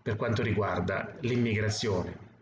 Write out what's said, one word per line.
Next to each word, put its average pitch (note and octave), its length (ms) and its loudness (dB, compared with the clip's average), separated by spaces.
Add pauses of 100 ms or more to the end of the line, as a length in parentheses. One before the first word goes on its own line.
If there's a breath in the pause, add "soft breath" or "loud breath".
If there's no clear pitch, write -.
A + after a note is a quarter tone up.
per A2+ 140 -2
quanto A2+ 280 0
riguarda F#2+ 760 0
l'immigrazione. G#2+ 960 0 (260)